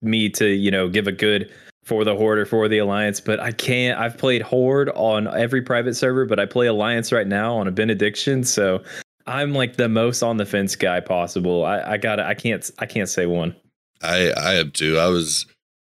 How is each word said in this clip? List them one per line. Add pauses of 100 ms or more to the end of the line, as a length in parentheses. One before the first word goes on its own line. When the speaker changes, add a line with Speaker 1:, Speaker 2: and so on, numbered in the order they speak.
Speaker 1:
me
to,
you
know,
give
a
good (340)
for
the
Horde
or
for
the
Alliance,
but
I
can't.
I've
played
Horde
on
every
private
server,
but
I
play
Alliance
right
now
on
a
Benediction.
So (420)
I'm,
like,
the
most
on
the
fence
guy
possible.
I,
I
gotta,
I
can't,
I
can't
say
one. (460)
Speaker 2:
I,
I
am
too.
I
was (500)